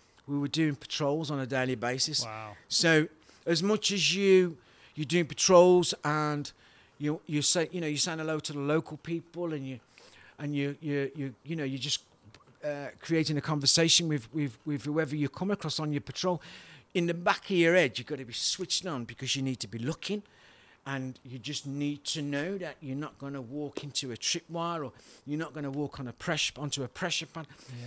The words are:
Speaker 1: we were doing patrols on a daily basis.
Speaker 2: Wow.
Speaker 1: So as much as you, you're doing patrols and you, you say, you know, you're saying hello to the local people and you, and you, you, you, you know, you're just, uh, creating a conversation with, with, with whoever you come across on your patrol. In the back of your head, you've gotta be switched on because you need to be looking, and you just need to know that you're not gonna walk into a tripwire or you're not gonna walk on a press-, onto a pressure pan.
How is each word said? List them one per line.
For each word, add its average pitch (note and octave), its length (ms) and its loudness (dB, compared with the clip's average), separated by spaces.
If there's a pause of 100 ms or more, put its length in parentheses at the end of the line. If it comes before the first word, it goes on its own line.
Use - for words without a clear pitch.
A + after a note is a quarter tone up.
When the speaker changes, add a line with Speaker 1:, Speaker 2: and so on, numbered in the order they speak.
(260)
Speaker 1:
we C#3+ 120 -2
were C#3+ 100 0
doing D3+ 280 2
patrols D3+ 540 -2
on C#3+ 100 -2
a C3 60 -4
daily B2+ 280 0
basis. B2 520 -2
Speaker 2:
Wow. A2 280 -12 (140)
Speaker 1:
So D#3+ 400 6 (380)
as E3 160 2
much G#3 280 2
as E3+ 240 2
you, F#3 440 6 (360)
you're D3+ 120 -4
doing E3+ 180 2
patrols F3+ 720 8 (100)
and D3+ 480 0 (460)
you, D3 280 -2
you D3 140 0
say, D#3+ 320 2
you F3+ 80 -6
know, E3 60 -4
you're D3+ 100 -2
saying D#3+ 220 -2
hello D#3 220 -2
to D3 120 -8
the D3 60 -6
local D3+ 400 0
people E3 560 -6
and C3+ 120 -8
you, C3 140 -10 (580)
and D3 160 -6
you, C#3 280 -2
you, C#3+ 340 -2
you, C3+ 180 -6 (100)
you E3 120 -6
know, D#3 80 -2
you're C3+ 140 -4
just, C3+ 240 -4 (600)
uh, C#3+ 260 -6 (120)
creating D#3 380 0
a - 20 2
conversation D#3+ 680 4
with, D3 260 -4
with, D3 320 -2
with C#3+ 180 -4
whoever D3 320 0
you C#3+ 140 0
come F#3 200 -4
across E3 300 -4
on D3+ 120 -2
your C#3+ 100 -2
patrol. F3+ 400 -2 (500)
In F3 140 2
the E3+ 80 0
back F3 300 0
of - 120 0
your E3+ 180 6
head, D#3 240 4
you've B2 80 -8
gotta C3+ 200 -8
be A#2 80 -12
switched - 520 -2
on C#3 180 -4
because - 300 -6
you C#3 80 -2
need C3 180 -2
to G#2+ 80 -8
be A2+ 100 -10
looking, D#3+ 440 -4 (680)
and C3 360 -6
you B2+ 140 -12
just C#3+ 280 -8
need C#3+ 380 -4
to D#3 180 -4
know C#3+ 360 -4
that E3 220 -10
you're C3 160 -8
not D3 220 -8
gonna C#3 220 -8
walk C3+ 420 -8
into C3+ 300 -6
a A2 40 -6
tripwire E3+ 680 -4
or B2 80 -10 (340)
you're D3 120 -4
not D#3+ 140 -6
gonna C#3+ 180 -6
walk C#3+ 280 -6
on C3+ 100 -8
a A#2 40 -10
press-, - 440 -2
onto C#3 280 -4
a A#2+ 40 -8
pressure E3 380 -4
pan. D#3+ 180 -12 (420)